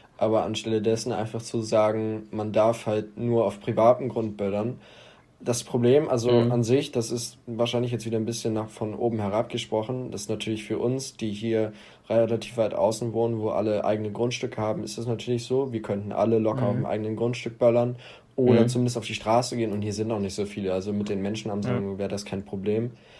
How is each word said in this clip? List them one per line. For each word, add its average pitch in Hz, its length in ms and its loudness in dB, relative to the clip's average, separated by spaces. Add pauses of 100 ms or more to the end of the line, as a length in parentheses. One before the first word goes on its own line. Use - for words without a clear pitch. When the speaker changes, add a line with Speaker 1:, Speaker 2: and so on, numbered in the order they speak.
(180)
Speaker 1:
aber 110 260 2
anstelle 110 380 -2
dessen 113 280 0
einfach 113 320 -4
zu 117 200 -4
sagen, 110 680 0
man 107 220 -4
darf 110 340 4
halt 107 320 -2
nur 117 280 2
auf 101 140 -4
privatem 120 480 4
Grund 110 280 -4
böllern. 104 420 -2 (600)
Das - 240 -2
Problem, 127 440 4
also 120 220 2
Speaker 2:
Mhm. 120 220 6
Speaker 1:
an 120 120 2
sich, 131 280 2
das 117 180 -2
ist - 360 -8
wahrscheinlich 120 460 -2
jetzt 110 140 -6
wieder 113 120 -2
ein 110 60 0
bisschen 113 300 -4
nach, 107 140 -4
von 107 260 -6
oben 117 240 -2
herab 104 320 0
gesprochen, 123 600 -4
das 101 120 -8
ist - 80 -8
natürlich 107 340 -4
für - 140 -4
uns, 131 380 -2
die 107 160 -4
hier 110 400 0 (360)
relativ 113 480 0
weit 110 180 0
außen 113 380 2
wohnen, 113 280 0
wo 107 100 0
alle 104 340 0
eigene 107 280 0
Grundstücke 120 480 -2
haben, 110 240 -2
ist - 120 -8
das 117 100 -6
natürlich 120 380 -2
so, 127 280 0
wir 110 100 -4
könnten 101 300 -4
alle 113 260 4
locker 110 240 2
Speaker 2:
Mhm. 101 60 2
Speaker 1:
auf 101 80 2
dem 104 100 -2
eigenen 107 300 -4
Grundstück 120 420 -4
böllern 120 380 4 (400)
oder 123 260 6
Speaker 2:
Mhm. 117 60 4
Speaker 1:
zumindest 123 280 0
auf 104 100 -6
die 113 80 -6
Straße 120 420 2
gehen 110 160 -2
und 104 100 -2
hier 104 100 -4
sind 107 160 -2
noch 107 120 -2
nicht 98 140 -4
so 101 120 -2
viele, 98 260 -4
also 95 200 -2
mit 104 160 -2
den 98 120 -2
Menschenansammlungen 101 760 -2
Speaker 3:
Ja. 95 40 -10
Speaker 1:
wäre 98 100 -2
das 101 160 -6
kein 98 200 -6
Problem. 107 480 -2 (260)